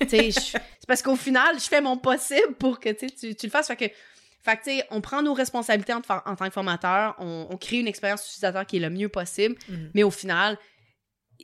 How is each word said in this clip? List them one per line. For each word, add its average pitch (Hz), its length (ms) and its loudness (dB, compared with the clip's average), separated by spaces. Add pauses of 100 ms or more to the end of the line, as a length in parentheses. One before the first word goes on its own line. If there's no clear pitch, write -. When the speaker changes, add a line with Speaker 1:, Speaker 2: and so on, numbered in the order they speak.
Speaker 1:
Tu 277 80 0
sais, 226 220 4
je, 262 80 2
c'est - 480 -6
parce 359 160 2
qu'au 269 120 2
final, 269 440 2
je - 60 -6
fais 294 160 4
mon 254 160 0
possible 262 640 2
pour 254 200 0
que, 226 100 -2
tu 214 180 -4
sais, 262 80 -12
tu, 220 200 -10
tu 233 120 -10
le 208 40 -8
fasses. 302 160 2
Fait 240 80 -4
que, 233 100 -4
fait - 720 -4
que, 220 60 -12
tu - 140 -6
sais, 262 120 2
on 214 120 -4
prend 277 200 -2
nos 294 140 4
responsabilités 240 580 0
en, 233 80 -4 (240)
en 202 100 -6
tant 185 120 -4
que 190 60 -8
formateur, 190 680 0
on, 165 320 -8
on 190 60 -10
crée - 200 -4
une 240 100 0
expérience 202 400 -4
utilisateur 190 380 -2
qui 202 120 -2
est - 20 0
le 165 100 -2
mieux 190 200 -4
possible, 202 460 -2 (140)
Speaker 2:
Mhm. 160 240 -10
Speaker 1:
mais 208 100 6
au 202 80 4
final, 190 460 0 (880)